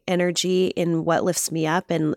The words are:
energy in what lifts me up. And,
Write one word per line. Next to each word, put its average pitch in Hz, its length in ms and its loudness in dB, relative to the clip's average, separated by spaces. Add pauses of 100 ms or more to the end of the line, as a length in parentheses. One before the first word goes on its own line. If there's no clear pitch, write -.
energy 180 600 0 (100)
in 165 300 0
what 165 180 2
lifts - 260 -2
me 165 160 -2
up. 170 240 0
And, 160 260 0